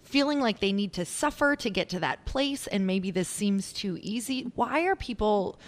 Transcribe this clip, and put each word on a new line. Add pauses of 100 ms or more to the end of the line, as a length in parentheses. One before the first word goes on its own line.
feeling
like
they
need
to
suffer
to
get
to
that
place.
And
maybe
this
seems
too
easy.
Why
are
people